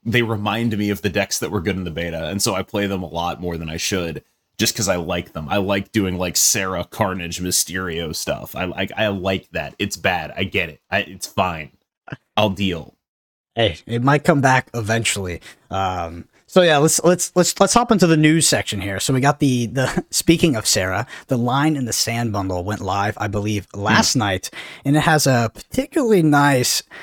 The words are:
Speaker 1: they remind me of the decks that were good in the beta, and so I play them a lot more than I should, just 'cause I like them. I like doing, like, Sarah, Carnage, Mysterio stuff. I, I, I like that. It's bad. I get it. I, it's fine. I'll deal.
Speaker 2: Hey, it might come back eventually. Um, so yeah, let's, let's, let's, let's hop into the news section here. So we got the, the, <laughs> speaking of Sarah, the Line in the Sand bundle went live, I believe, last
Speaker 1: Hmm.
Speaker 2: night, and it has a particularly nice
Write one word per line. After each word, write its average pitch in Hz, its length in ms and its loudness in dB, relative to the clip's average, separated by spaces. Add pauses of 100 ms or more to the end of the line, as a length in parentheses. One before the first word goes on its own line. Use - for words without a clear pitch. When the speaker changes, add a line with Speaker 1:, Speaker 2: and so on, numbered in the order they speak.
Speaker 1:
they 117 160 2
remind 110 560 -2
me 104 140 0
of 98 100 -2
the 104 80 -2
decks 98 300 -2
that 80 100 -4
were 101 120 -2
good 90 160 -2
in 95 60 -4
the 87 60 -4
beta, 82 380 -4
and 98 160 -2
so 104 100 0
I 95 80 -2
play 101 240 -4
them 98 160 -2
a 87 80 -8
lot 85 320 -4
more 87 160 -4
than 80 120 -8
I 80 80 -6
should, 85 460 -4 (340)
just - 180 0
'cause 95 140 -2
I 90 80 0
like 87 360 -4
them. 78 160 -8
I 98 80 0
like 98 340 0
doing, 92 280 0
like, 90 180 -2
Sarah, 95 480 0
Carnage, 92 560 -4
Mysterio 85 760 -4
stuff. - 400 -6
I, 90 100 -2
I, 95 300 -4
I 107 120 0
like 95 460 -2
that. 76 260 -6
It's 101 180 -4
bad. 85 400 -2
I 92 60 -4
get 92 260 -2
it. 73 100 -20 (120)
I, 101 80 0
it's 95 260 -8
fine. 85 460 -4 (680)
I'll 107 140 4
deal. 92 420 -4 (600)
Speaker 2:
Hey, 107 220 2 (100)
it 120 160 -2
might 143 200 2
come 151 160 4
back 131 360 2
eventually. 104 640 -2 (300)
Um, 90 560 -4 (180)
so - 160 4
yeah, 160 160 4
let's, 160 260 2
let's, 175 320 2
let's, 180 240 0
let's 196 140 2
hop 240 180 4
into 185 140 6
the 160 120 4
news 156 300 4
section 101 340 0
here. 95 180 -4
So 135 160 0
we 127 40 2
got 143 200 4
the, 127 260 2
the, 127 420 -2
<laughs> - 40 -18
speaking 165 440 4
of 110 120 -2
Sarah, 95 400 0 (180)
the 127 140 0
Line 139 360 2
in 131 100 -2
the 110 80 -4
Sand 117 380 -2
bundle 95 320 -2
went 104 180 -4
live, 101 360 -2
I 104 120 -2
believe, 104 440 -2
last 107 400 2
Speaker 1:
Hmm. 135 60 0
Speaker 2:
night, 98 320 -2 (340)
and 139 100 2
it 151 60 4
has 151 240 4
a 117 300 2
particularly 247 640 2
nice 143 640 4 (200)